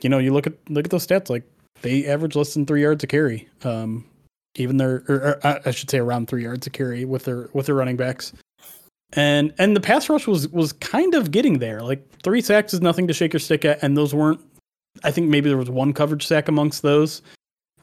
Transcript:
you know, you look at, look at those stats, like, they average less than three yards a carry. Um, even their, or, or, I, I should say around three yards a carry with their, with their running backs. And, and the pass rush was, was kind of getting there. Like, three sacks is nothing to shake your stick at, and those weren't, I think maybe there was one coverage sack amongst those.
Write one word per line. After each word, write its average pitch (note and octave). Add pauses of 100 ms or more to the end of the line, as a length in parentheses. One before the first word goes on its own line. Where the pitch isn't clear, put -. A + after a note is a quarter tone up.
you B2+
know, C#3
you C3
look C#3+
at, D#3+ (160)
look D3+
at E3+
those F3+
stats, F#3+
like, A#2+ (400)
they C3+
average D3
less D3
than D3
three D3
yards D3
a C#3
carry. C#3 (160)
Um, A2+ (520)
even B2+
their, C3
or, C#3+
or, C#3+
I, C#3+
I C3+
should B2+
say C3+
around A#2+
three A#2+
yards B2
a -
carry B2+
with C3
their, B2
with C3+
their C#3+
running B2+
backs. B2+ (800)
And, D3
and G3+
the G3+
pass A#3
rush -
was, E3
was D#3+
kind E4+
of A3
getting G3+
there. A2
Like, C3+ (180)
three A3
sacks G#3
is F3
nothing F3+
to D#3+
shake E3
your D#3+
stick D3+
at, D3
and C#3+
those D3
weren't, D3+ (640)
I D3+
think E3
maybe D3
there C#3
was B2+
one C3
coverage D3
sack D3+
amongst D3
those. D3+ (600)